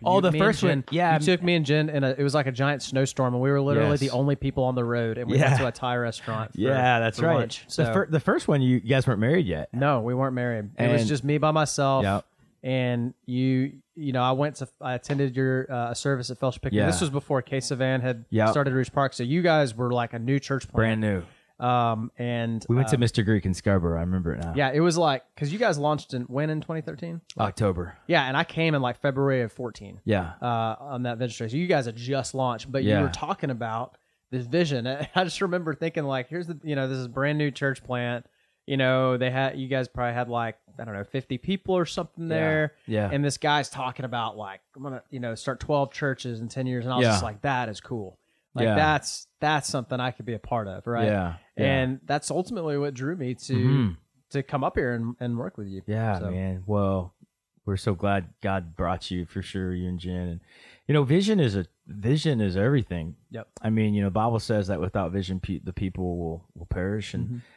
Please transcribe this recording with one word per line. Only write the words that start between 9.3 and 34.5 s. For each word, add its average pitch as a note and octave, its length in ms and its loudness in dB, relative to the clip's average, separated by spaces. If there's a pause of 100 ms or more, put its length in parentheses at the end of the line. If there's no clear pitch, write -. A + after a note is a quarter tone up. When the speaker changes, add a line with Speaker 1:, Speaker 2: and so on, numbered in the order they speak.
Speaker 1:
yet. D#2 280 -4
Speaker 2:
No, C3+ 260 2
we A#2+ 140 -2
weren't C3 200 0
married. A#2 440 -2
It A#2+ 140 4
was A#2+ 80 4
Speaker 1:
And A2 80 2
Speaker 2:
just C3+ 160 0
me D3 140 2
by D#3 120 4
myself. C#3 540 2
Speaker 1:
Yep. G2 200 2 (360)
Speaker 2:
And B2+ 540 0 (100)
you, C3 500 0 (200)
you D3 180 -4
know, B2+ 100 2
I B2+ 100 4
went C#3+ 240 0
to, C3+ 120 -10 (120)
I C3 140 -4
attended C#3 420 -2
your, C3 340 0
uh, A#2+ 240 -4
service B2+ 360 -2
at B2 80 -12
Fellowship - 240 -2
Pickering. G#2+ 180 0
Speaker 1:
Yeah. G#2 60 4
Speaker 2:
This F3 140 2
was E3 80 0
before C#3 320 -2
K C3 200 -4
Savan C3 400 0
had A#2+ 300 -2
Speaker 1:
Yep. A2 180 4
Speaker 2:
started C#3 260 2
Rouge C3 160 0
Park. C#3 220 2
So - 100 -6
you D3 200 0
guys D3+ 340 4
were, B2 160 0
like, A#2+ 200 0
a A#2+ 60 -6
new C3 220 0
church C3+ 240 -4
plant. - 100 -12
Speaker 1:
Brand A2 260 2
new. G#2 220 0 (420)
Speaker 2:
Um, A#2+ 540 2
and, A#2 500 -2
Speaker 1:
We A#2+ 60 4
went C3 140 4
to D3 80 2
Speaker 2:
um, A#2 40 4
Speaker 1:
Mister A#2 220 2
Greek G#2 240 4
in F#2 80 2
Scarborough. E2+ 420 2
I E2 40 0
remember F2 340 -2
it A1+ 100 -8
now. E2+ 120 -6
Speaker 2:
Yeah, C#3 160 2
it D3 80 2
was, E3+ 180 4
like, D3+ 240 2 (140)
'cause D3 160 -4
you G3+ 80 -4
guys G3 180 2
launched D3 360 -2
in, B2 80 -2
when C#3 280 -2
in D#3 100 -2
twenty D#3+ 220 -6
thirteen? E3 380 -10 (180)
Speaker 1:
October. F#2 580 0 (120)
Speaker 2:
Yeah, D#3 160 4
and C3 120 0
I D#3+ 60 4
came D#3+ 320 0
in, C#3 80 2
like, B2 180 -2
February C3+ 420 2
of A2+ 100 -2
fourteen. G2+ 520 -10
Speaker 1:
Yeah. F2+ 280 2 (100)
Speaker 2:
Uh, A2+ 380 0
on C3 240 -6
that A#2+ 140 -4
venture A#2 200 -4
trip. A2+ 140 -6
So C3 40 -2
you F3 120 0
guys C#3+ 180 2
had A2+ 100 -8
just B2+ 380 -4
launched, B2+ 380 -2
but C3 100 0
you G#2 80 4
Speaker 1:
Yeah. G2+ 120 4
Speaker 2:
were F#2 60 2
talking D3 420 -4
about A#2 460 -6 (360)
this B2+ 140 -4
vision. C#3+ 400 0